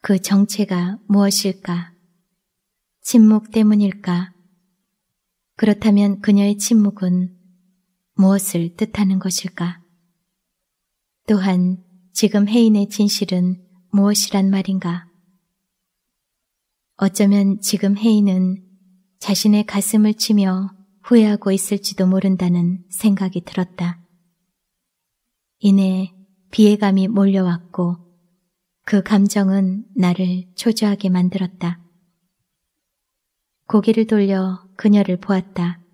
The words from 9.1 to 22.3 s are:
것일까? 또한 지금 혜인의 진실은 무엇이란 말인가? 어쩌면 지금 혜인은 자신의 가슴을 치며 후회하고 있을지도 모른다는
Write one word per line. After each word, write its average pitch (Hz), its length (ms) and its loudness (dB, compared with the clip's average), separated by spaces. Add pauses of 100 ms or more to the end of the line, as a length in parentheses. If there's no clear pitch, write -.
것일까? 175 600 -8 (1500)
또한 185 540 0 (300)
지금 202 360 0
혜인의 220 400 2
진실은 185 760 -2 (280)
무엇이란 196 580 0
말인가? 185 580 -4 (1900)
어쩌면 196 640 0
지금 202 360 -2
혜인은 202 680 0 (560)
자신의 208 460 2
가슴을 214 480 0
치며 190 600 -2 (300)
후회하고 208 480 2
있을지도 196 560 -2
모른다는 180 840 0